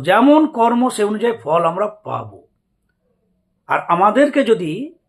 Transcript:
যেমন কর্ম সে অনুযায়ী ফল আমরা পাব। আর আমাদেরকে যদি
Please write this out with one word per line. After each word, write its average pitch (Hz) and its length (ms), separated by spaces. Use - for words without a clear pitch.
যেমন 240 460
কর্ম 240 420
সে 220 140
অনুযায়ী 214 340
ফল 160 280
আমরা 185 220
পাব। 117 260
আর 151 180
আমাদেরকে 214 560
যদি 180 280